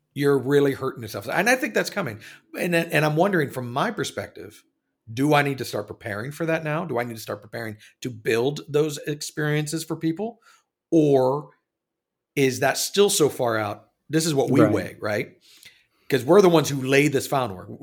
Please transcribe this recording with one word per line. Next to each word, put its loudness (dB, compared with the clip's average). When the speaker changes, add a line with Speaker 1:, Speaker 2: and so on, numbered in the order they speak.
Speaker 1:
You're 2
really 2
hurting -6
yourself. -10
And 0
I 4
think -4
that's 0
coming. -6
And, -2
and 0
I'm 0
wondering, 2
from -10
my -2
perspective, -10
do 2
I 4
need -2
to -8
start -6
preparing -10
for -6
that -2
now? -4
Do -4
I -4
need -10
to -14
start -10
preparing -12
to -6
build -2
those 0
experiences -4
for -8
people? -4
Or 4
is 2
that 0
still 2
so 4
far -2
out? -6
This 0
is -2
what 2
we 6
Speaker 2:
Right. 6
Speaker 1:
weigh, -4
right? -4
'Cause 0
we're 8
the 6
ones 4
who -4
lay 4
this -2
foundwork, -4